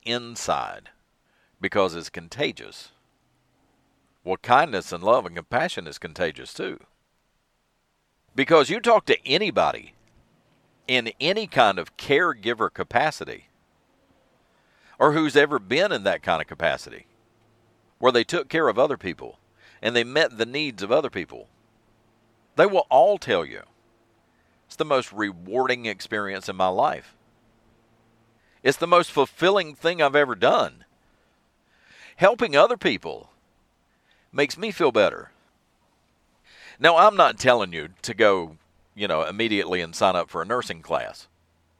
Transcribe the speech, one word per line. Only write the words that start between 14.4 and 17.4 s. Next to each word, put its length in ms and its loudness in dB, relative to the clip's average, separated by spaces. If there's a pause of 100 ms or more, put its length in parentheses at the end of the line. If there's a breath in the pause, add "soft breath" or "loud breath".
or 120 6
who's 240 0
ever 240 4
been 320 -2
in 100 -4
that 220 -2
kind 180 0
of 60 -12
capacity, 580 -6 (960)